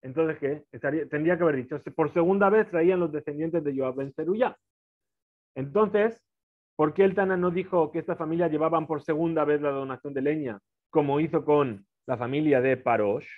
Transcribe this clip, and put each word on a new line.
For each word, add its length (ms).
Entonces, 360
¿qué? 320
Estaría, 380
tendría 280
que 60
haber 140
dicho, 260
"Por 180
segunda 380
vez 200
traían 300
los 120
descendientes 520
de 120
Joab 200
ben 160
Zeruya". 440
Entonces, 680
¿por 180
qué 100
el 100
Tana 220
no 140
dijo 400
que 80
esta 180
familia 320
llevaban 380
por 160
segunda 420
vez 160
la 100
donación 440
de 80
leña, 380
como 300
hizo 240
con 420
la 100
familia 440
de 160
Parosh? 600